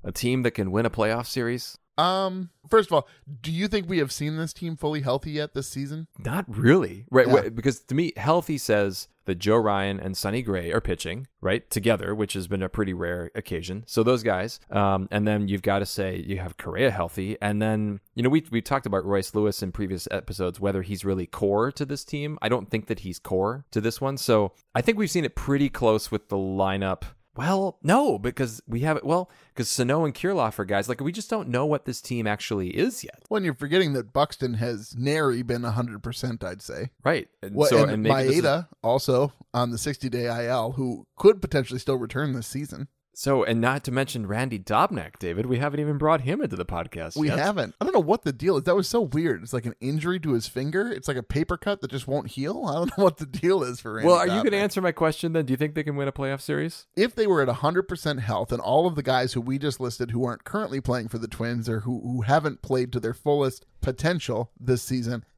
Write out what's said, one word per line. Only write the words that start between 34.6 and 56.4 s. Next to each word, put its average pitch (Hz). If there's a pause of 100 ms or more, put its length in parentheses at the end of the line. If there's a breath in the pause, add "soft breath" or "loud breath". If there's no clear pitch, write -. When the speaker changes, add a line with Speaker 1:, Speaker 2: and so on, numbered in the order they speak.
Speaker 2:
nary 135
been 120
a 113
hundred 110
percent, 120
I'd 92
say. 95 (120)
Speaker 1:
Right. 151 (140)
And 98
Speaker 2:
Well, 147
Speaker 1:
so, 113
Speaker 2:
and 110
Speaker 1:
and 107
maybe 113
this 139
is 175
Speaker 2:
Maeda 160 (160)
also 131 (180)
on 120
the 113
sixty-day 123
I 117
L, 120
who 127 (100)
could 196
potentially 127
still 135
return 127
this 117
season. 139 (280)
Speaker 1:
So, 135
and 117
not 131
to 127
mention 127
Randy 113
Dobnak, 95
David. 95
We 123
haven't 143
even 147
brought 156
him 165
into -
the 90
podcast 85
Speaker 2:
We 151
Speaker 1:
yet. -
Speaker 2:
haven't. 170
I -
don't 381
know 240
what 185
the 143
deal 175
is. 170
That 180
was 185
so 233
weird. 139
It's -
like 120
an -
injury 156
to 151
his 113
finger. 151
It's -
like 143
a 127
paper 160
cut 202
that -
just 127
won't 139
heal. 190
I 143
don't 170
<laughs> 240
know 196
what 170
the 156
deal 165
is 123
for 110
Randy 110
Speaker 1:
Well, 175
are 175
you 185
gonna 269
Speaker 2:
Dobnak. 202
Speaker 1:
answer 196
my 180
question 160
then? 160
Do 131
you 131
think 151
they 156
can 147
win 139
a 135
playoff 135